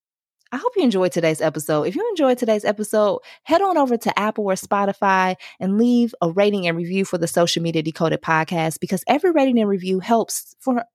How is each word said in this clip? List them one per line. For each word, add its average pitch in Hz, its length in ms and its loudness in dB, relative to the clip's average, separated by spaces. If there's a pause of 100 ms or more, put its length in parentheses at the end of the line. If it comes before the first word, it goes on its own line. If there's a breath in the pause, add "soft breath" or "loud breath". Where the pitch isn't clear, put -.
(500)
I 240 60 -8
hope 440 200 -4
you 381 60 2
enjoyed 190 300 2
today's 160 280 0
episode. 151 440 0
If 175 100 -4
you 381 160 -2
enjoyed 269 280 2
today's 220 260 0
episode, 208 560 0 (240 loud breath)
head 330 180 2
on 381 140 0
over 262 200 2
to - 220 -2
Apple 214 260 -2
or 190 100 0
Spotify 190 840 0 (240 loud breath)
and 190 180 0
leave 240 420 2
a 170 100 2
rating 196 360 0
and 165 100 0
review 175 280 -2
for 185 140 -4
the 165 100 -2
Social - 340 0
Media 165 200 0
Decoded 160 400 -2
podcast, 160 580 -2
because 180 260 -4
every 294 240 2
rating 269 280 2
and 214 100 2
review 185 320 -2
helps 220 580 -2
for 247 260 -2 (100)